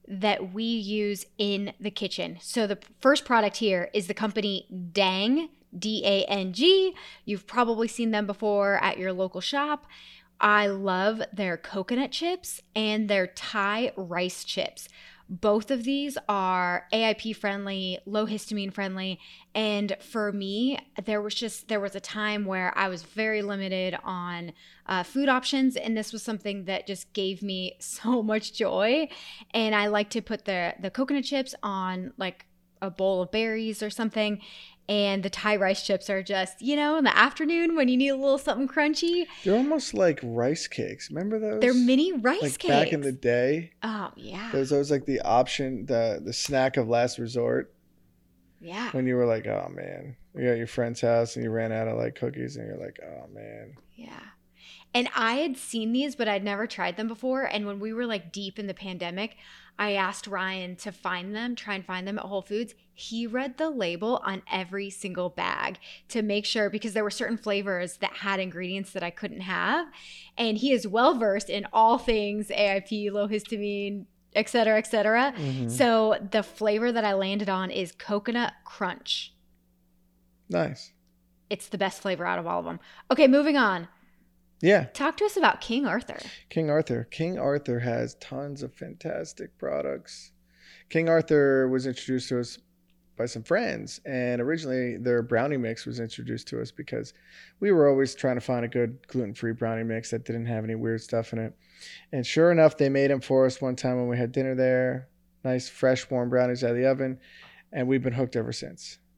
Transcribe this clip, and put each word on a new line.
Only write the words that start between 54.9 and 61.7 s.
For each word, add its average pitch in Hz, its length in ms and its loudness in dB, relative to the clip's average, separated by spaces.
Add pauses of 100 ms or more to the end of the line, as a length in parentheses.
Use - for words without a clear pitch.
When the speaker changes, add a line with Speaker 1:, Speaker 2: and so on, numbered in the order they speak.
Speaker 1:
And 247 240 2
I 233 180 2
had 277 220 0
seen 226 360 -4
these, 262 220 0
but 220 140 0
I'd 202 160 0
never 202 220 -2
tried 180 300 -4
them 220 120 -4
before. 262 360 -2
And 208 220 -4
when 202 140 -8
we 220 120 -6
were, 240 140 -4
like, 190 260 -6
deep 196 260 -10
in 208 80 -8
the 190 80 -6
pandemic, 185 640 -8 (400)
I 208 180 0
asked 196 340 -2
Ryan 190 480 -6
to 202 160 -10
find 180 420 -6
them, 233 220 -6
try 202 180 -8